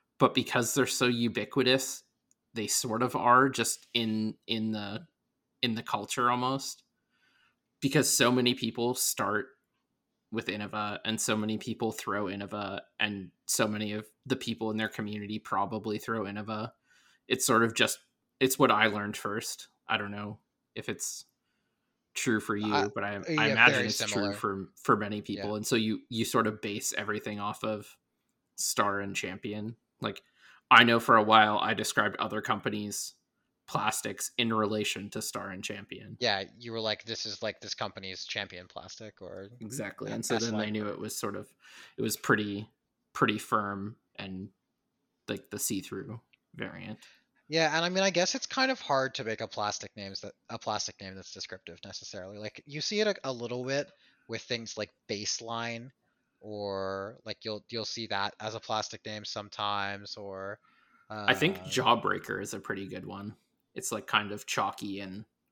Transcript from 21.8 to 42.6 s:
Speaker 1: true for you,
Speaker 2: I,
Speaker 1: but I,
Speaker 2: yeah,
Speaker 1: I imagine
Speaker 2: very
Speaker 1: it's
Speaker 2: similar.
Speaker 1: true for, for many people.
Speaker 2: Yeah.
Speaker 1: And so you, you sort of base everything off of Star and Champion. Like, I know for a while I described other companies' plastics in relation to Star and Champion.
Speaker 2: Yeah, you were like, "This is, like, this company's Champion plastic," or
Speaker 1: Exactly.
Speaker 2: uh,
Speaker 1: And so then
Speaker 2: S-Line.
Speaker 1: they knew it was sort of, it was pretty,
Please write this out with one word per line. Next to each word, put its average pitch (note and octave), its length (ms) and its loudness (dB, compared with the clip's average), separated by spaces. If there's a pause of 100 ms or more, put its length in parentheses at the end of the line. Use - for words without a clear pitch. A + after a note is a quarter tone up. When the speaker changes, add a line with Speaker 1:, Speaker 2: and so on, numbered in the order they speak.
Speaker 1:
true A2 260 2
for G#2+ 160 -2
you, G#2+ 180 0
Speaker 2:
I, - 200 2
Speaker 1:
but G#2 100 -2
I, G2+ 240 -4
Speaker 2:
yeah, D#3 140 2
Speaker 1:
I A2 80 6
imagine A#2 260 8
Speaker 2:
very A#2+ 120 0
Speaker 1:
it's G#2+ 100 -2
Speaker 2:
similar. G#2+ 320 0
Speaker 1:
true G2+ 80 -4
for, G2 380 -4
for - 200 4
many G#2 260 -2
people. G#2 280 -6
Speaker 2:
Yeah. G#2+ 80 -2
Speaker 1:
And G#2+ 100 -6
so - 80 2
you, A2 240 0 (100)
you A2+ 140 -2
sort A2+ 240 2
of G#2+ 140 -4
base - 360 -4
everything G#2+ 440 -4
off G#2 240 -6
of G#2+ 280 -4 (640)
Star G2+ 460 0
and G2 120 -6
Champion. G#2 600 -6 (240)
Like, G#2+ 220 -4 (480)
I A#2+ 160 12
know A#2 160 8
for A#2 160 10
a G#2+ 60 8
while G#2+ 360 8
I A2+ 140 2
described G#2 460 0
other G#2+ 220 -2
companies' G#2 720 -4 (520)
plastics G#2+ 720 -2
in A#2 140 2
relation G#2+ 600 0
to A2 100 -6
Star G2 300 -6
and F#2+ 120 -10
Champion. G#2+ 560 -10
Speaker 2:
Yeah, G#2 240 2 (140)
you A#2 160 -12
were A2+ 80 -4
like, G#2+ 240 -2
"This A2+ 200 -6
is, G#2 160 -10
like, G#2+ 200 -4
this G#2+ 120 -8
company's F#2+ 520 -8
Champion F#2 420 -8
plastic," - 540 -16
or F#2+ 260 -12 (140)
Speaker 1:
Exactly. G#2+ 500 -8
Speaker 2:
uh, A2 40 -6
Speaker 1:
And A2+ 100 -4
so - 80 -2
then A2+ 160 0
Speaker 2:
S-Line. G#2+ 100 0
Speaker 1:
they G#2+ 120 -2
knew G#2+ 160 -2
it - 120 -6
was G#2+ 180 -6
sort G2+ 200 -4
of, G#2 100 -10 (500)
it - 40 -4
was A2+ 160 -2
pretty, G#2 520 0 (440)